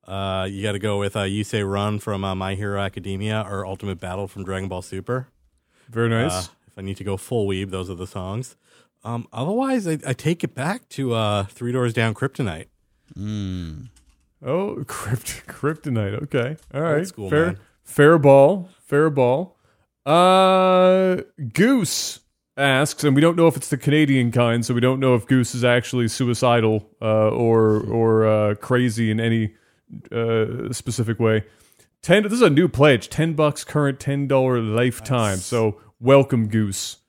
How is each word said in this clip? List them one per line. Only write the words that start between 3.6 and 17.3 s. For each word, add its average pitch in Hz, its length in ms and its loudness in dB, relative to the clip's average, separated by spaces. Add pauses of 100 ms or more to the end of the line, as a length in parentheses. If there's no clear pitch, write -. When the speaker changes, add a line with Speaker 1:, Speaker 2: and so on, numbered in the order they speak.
Speaker 1:
Ultimate 95 340 -10
Battle 95 280 -10
from 98 160 -14
Dragon 95 260 -8
Ball 90 120 -10
Super. 120 460 -8 (640)
Speaker 2:
Very 117 200 -2
nice. 113 220 0
Speaker 1:
Uh, 92 100 -4 (260)
if - 100 -18
I 101 40 -12
need 95 160 -8
to - 60 -14
go 98 140 -4
full 110 300 -4
weeb, 98 240 -4
those 92 180 -8
are 95 60 -10
the 92 120 -12
songs. 98 480 -10 (480)
Um, 117 300 -10
otherwise, 214 540 -4
I, 160 180 -4
I 131 80 -4
take 160 300 -4
it - 100 -8
back 180 360 -6
to, 131 240 -4
uh, 104 320 0
Three 123 260 -10
Doors 123 220 0
Down 113 200 0
Kryptonite. 113 520 -6 (520)
Speaker 3:
Mm. 95 720 -8 (560)
Speaker 2:
Oh, 180 380 -4
<laughs> - 40 -12
crypt-, - 600 -8
kryptonite. 120 760 -4
Okay. 139 320 -4 (180)
All 139 80 -6
Speaker 1:
Old 160 100 -2
Speaker 2:
right. 156 160 0
Speaker 1:
school, 185 220 -10
Speaker 2:
Fair, 160 180 2